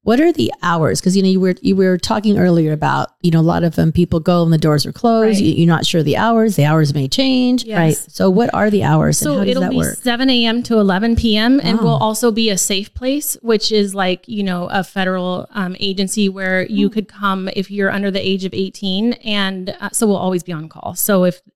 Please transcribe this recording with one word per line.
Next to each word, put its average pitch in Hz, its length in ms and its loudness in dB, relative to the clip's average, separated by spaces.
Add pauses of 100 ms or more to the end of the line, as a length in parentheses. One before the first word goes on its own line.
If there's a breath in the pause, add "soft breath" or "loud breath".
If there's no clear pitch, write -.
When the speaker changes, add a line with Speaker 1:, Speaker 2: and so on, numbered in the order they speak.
Speaker 1:
what 233 180 2
are 330 120 4
the - 300 -2
hours? 160 400 0
'Cause, 185 140 2
you 196 80 4
know, 190 60 4
you 190 100 2
were, 185 240 2
you 190 120 2
were 185 220 2
talking 214 400 0
earlier 170 360 2
about, 139 360 -2 (120)
you 175 100 2
know, 165 80 4
a - 20 4
lot 170 220 2
of 165 100 0
them, 165 180 2
people 175 280 0
go 175 240 2
and 165 100 2
the 160 60 2
doors 151 260 2
are - 60 -8
closed. 220 480 2
Speaker 2:
Right. - 40 0
Speaker 1:
You, 311 120 2
you're 170 120 4
not 165 160 2
sure 160 200 0
the 147 120 0
hours. 220 420 2
The 143 80 4
hours 151 280 2
may 139 140 -2
change. 254 580 0
Speaker 2:
Yes. 214 140 -8
Speaker 3:
Right. 160 320 0
Speaker 1:
So 190 180 0
what 220 240 2
are 214 160 2
the 202 140 2
hours 151 360 2
and - 60 -4
Speaker 2:
So 294 140 0
Speaker 1:
how - 60 -
does 196 40 0
Speaker 2:
it'll 247 140 0
Speaker 1:
that - 80 -2
Speaker 2:
be 254 60 0
Speaker 1:
work? - 200 -2
Speaker 2:
seven 254 320 -2
A 240 160 2
M 233 180 0
to 233 140 0
eleven 208 380 2
P 226 200 2
M, 240 280 2
and 220 160 0
Speaker 1:
Wow. 220 60 0
Speaker 2:
we'll 147 100 4
also 220 360 0
be 220 200 0
a 185 60 -2
safe 202 360 -4
place, 269 480 -4
which 226 300 0
is 202 240 0
like, 185 320 -2
you 208 160 -6
know, 180 240 -4
a 190 160 -2
federal, 185 720 -4
um, 185 260 -6
agency 196 500 -2
where 185 380 -2
you 202 220 0
Speaker 1:
Hmm. 208 40 -6
Speaker 2:
could 214 140 -6
come 190 480 -4
if 196 160 -6
you're 202 180 -2
under 202 220 -2
the 196 120 -4
age 190 220 -2
of 185 80 -8
eighteen. 196 600 -4 (100)
And, 190 580 -4
uh, 202 100 -10
so - 140 -2
we'll 202 120 2
always 185 260 -2
be 180 80 -12
on 160 180 -10
call. - 240 -12
So 185 300 2
if, 175 180 0 (140)